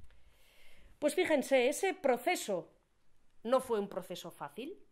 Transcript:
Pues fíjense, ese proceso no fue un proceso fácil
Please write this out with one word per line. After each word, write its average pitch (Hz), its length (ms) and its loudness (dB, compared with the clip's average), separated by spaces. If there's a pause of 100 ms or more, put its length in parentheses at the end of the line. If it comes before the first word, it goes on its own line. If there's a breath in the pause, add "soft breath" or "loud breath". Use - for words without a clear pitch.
(1000 soft breath)
Pues - 160 2
fíjense, 269 540 4
ese 359 260 0
proceso 240 800 0 (680)
no 240 180 4
fue 226 200 0
un 202 80 -2
proceso 175 420 -10
fácil 226 600 -12